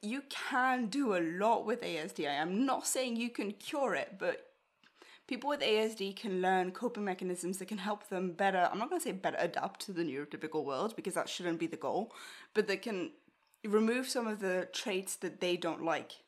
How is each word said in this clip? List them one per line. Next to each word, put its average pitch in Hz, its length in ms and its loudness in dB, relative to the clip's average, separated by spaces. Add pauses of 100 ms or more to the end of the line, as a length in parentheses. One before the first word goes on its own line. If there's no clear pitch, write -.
you 247 280 -4
can 254 560 2
do 220 300 2
a 180 40 4
lot 185 460 4
with 233 180 0
A 170 140 -2
S 156 160 -6
D. 160 120 -2
I 143 100 0
am 180 300 2
not - 220 0
saying 254 300 0
you 233 120 -2
can 233 220 -4
cure 254 440 -2
it, 139 220 -4
but - 300 -2 (800)
people 247 220 -4
with 294 120 0
A 214 180 4
S 220 160 2
D 196 180 -2
can 190 280 -2
learn 185 300 4
coping 208 320 -4
mechanisms 185 540 -2
that 185 100 -10
can 214 100 -4
help 208 300 -4
them 185 240 0
better, 185 400 4
I'm - 80 -2
not 247 100 -2
gonna 349 120 0
say 247 100 -2
better - 280 -2
adapt 175 420 0
to - 120 -8
the 170 100 0
neurotypical 151 600 -4
world, 139 320 -2
because - 200 -6
that 165 140 0
shouldn't 170 300 -2
be 165 80 0
the 165 100 -8
goal, 160 360 -2 (400)
but 208 140 2
that 190 140 -2
can 190 300 -2 (540)
remove 220 440 4
some 233 160 0
of 214 140 -2
the 185 340 0
traits 190 440 -2
that - 240 -6
they 180 160 2
don't 165 260 -2
like 151 300 0 (140)